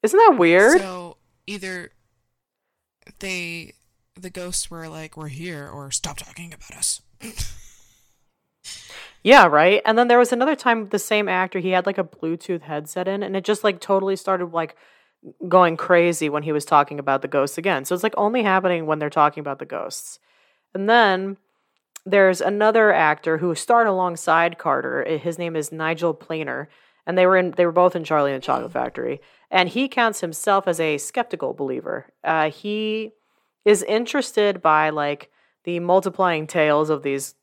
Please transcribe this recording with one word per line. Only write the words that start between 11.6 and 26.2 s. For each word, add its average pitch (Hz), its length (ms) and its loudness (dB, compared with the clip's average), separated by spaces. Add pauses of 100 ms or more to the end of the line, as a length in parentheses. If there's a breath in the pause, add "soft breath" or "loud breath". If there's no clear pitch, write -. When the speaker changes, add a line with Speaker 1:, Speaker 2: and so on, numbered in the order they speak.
Speaker 1:
had, 180 140 0
like, 196 120 -2
a 185 80 -2
Bluetooth 165 560 -6
headset 156 440 -8
in, 196 160 -4
and 190 140 -6
it 190 80 -4
just, 208 220 -2
like, 196 160 0
totally 190 340 0
started, 180 380 -4
like, 165 240 -6 (720 soft breath)
going 175 260 6
crazy 170 540 2
when 147 140 -4
he 151 100 -4
was 147 100 -2
talking 147 360 2
about 139 220 -2
the 139 60 -8
ghosts 143 300 -2
again. 165 260 -2
So 156 100 -4
it's, 180 100 -4
like, 214 120 -2
only 226 280 0
happening 185 420 0
when 151 140 -2
they're 151 100 -4
talking 151 320 2
about 143 180 -10
the 139 60 -12
ghosts. - 540 -12 (540)
And 196 160 -4
then 196 460 2 (680)
there's 190 340 4
another 214 540 2
actor 160 460 0
who 170 160 -2
starred 233 320 2
alongside 170 680 0
Carter. 135 480 -2
I-, 160 120 -4
his 160 200 -6
name 170 200 -6
is 151 160 -6
Nigel 160 400 -4
Planer, 147 560 -10 (360 soft breath)